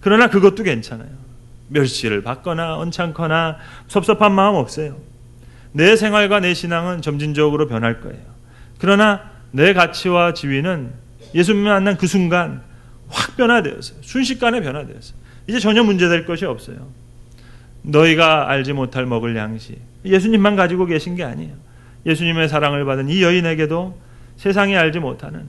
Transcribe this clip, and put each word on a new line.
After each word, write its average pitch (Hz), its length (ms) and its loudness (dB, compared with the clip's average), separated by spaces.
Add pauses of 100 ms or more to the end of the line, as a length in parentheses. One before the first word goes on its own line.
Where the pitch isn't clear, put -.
그러나 220 280 4
그것도 196 360 4
괜찮아요. 113 440 -6 (600)
멸시를 123 540 -2
받거나 160 560 -6
언짢거나 165 760 -4 (320)
섭섭한 208 440 2
마음 196 240 4
없어요. 143 400 -6 (760)
내 180 240 6
생활과 208 440 2
내 180 140 0
신앙은 170 480 -4
점진적으로 151 640 0
변할 117 340 -2
거예요. - 200 -16 (580)
그러나 202 520 2 (220)
내 156 200 4
가치와 175 600 2
지위는 139 560 -4 (440)
예수님을 202 360 2
만난 196 260 2
그 190 100 -2
순간 170 560 0 (460)
확 - 280 -8
변화되었어요. 233 680 0
순식간에 247 580 -2
변화되었어요. 139 560 -10 (300)
이제 233 140 -2
전혀 214 220 4
문제될 175 440 2
것이 165 180 -6
없어요. 123 440 -10 (960)
너희가 156 680 4
알지 139 220 -2
못할 131 340 -4
먹을 117 300 -4
양식, 110 440 -10 (240)
예수님만 202 520 2
가지고 180 300 0
계신 170 300 -4
게 175 80 -8
아니에요. 131 300 -10 (520)
예수님의 165 420 0
사랑을 143 360 0
받은 135 240 -2
이 185 140 2
여인에게도 170 760 0 (380)
세상이 196 400 0
알지 165 220 2
못하는 147 500 -10